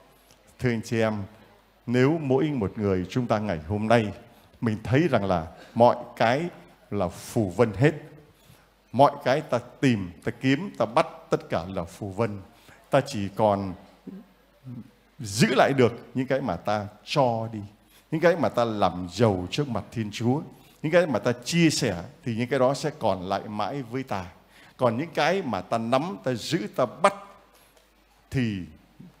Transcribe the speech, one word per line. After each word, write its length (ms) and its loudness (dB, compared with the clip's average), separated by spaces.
Thưa 100 0
anh 120 -2
chị 180 -2
em, 140 2
nếu 360 4
mỗi 240 2
một 320 -2
người 320 0
chúng 180 -2
ta 120 2
ngày 280 -4
hôm 200 -2
nay 200 4
mình 220 -2
thấy 240 2
rằng 180 2
là 220 0
mọi 220 6
cái 280 2
là 160 -2
phù 420 -4
vân 240 0
hết, 180 4
mọi 200 6
cái 180 2
ta 180 -2
tìm, 320 2
ta 80 -4
kiếm, 360 0
ta 80 0
bắt, 220 2
tất 200 -2
cả 180 -4
là 160 -6
phù 260 -12
vân, 300 -4
ta 120 4
chỉ 340 -4
còn 380 2
giữ 360 2
lại 180 6
được 180 6
những 140 -2
cái 140 0
mà 140 -2
ta 320 -4
cho 480 0
đi, 60 -8
những 100 -2
cái 140 6
mà 140 2
ta 160 0
làm 460 0
giàu 400 2
trước 180 -4
mặt 220 -4
Thiên 200 -6
Chúa, 300 -2
những 100 -4
cái 160 6
mà 120 0
ta 120 0
chia 260 4
sẻ, 260 -2
thì 100 -4
những 140 -4
cái 100 0
đó 140 4
sẽ 160 -4
còn 300 -2
lại 180 -2
mãi 340 -6
với 220 -8
ta. 220 -6
Còn 200 2
những 160 -6
cái 280 0
mà 200 -4
ta 160 -4
nắm, 460 -2
ta 100 -2
giữ, 420 -4
ta 100 2
bắt 280 2
thì 280 -2